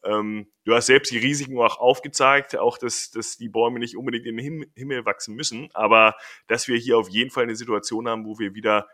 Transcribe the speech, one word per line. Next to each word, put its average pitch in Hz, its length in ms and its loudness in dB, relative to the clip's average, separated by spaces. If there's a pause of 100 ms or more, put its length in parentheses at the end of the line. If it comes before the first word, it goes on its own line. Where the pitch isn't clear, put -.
Ähm, 107 440 -4 (160)
du 110 100 2
hast 117 140 4
selbst 139 240 4
die 117 80 -4
Risiken 135 400 -2
auch 117 180 2
aufgezeigt, 135 800 2
auch 120 220 0
dass, - 320 -6
dass - 260 -10
die 117 120 -12
Bäume 117 280 0
nicht 120 180 -8
unbedingt 127 300 -6
in 113 120 -8
den 120 60 -8
Him-, 151 220 -10 (100)
Himmel 127 300 -8
wachsen 107 300 -6
müssen, 123 380 -8
aber 110 420 6 (320)
dass 117 200 -2
wir 123 100 0
hier 120 200 2
auf 101 120 0
jeden 117 200 0
Fall 127 140 -2
eine 117 120 -4
Situation 117 520 -6
haben, 113 180 -4
wo 107 140 -10
wir 101 160 -6
wieder 107 380 0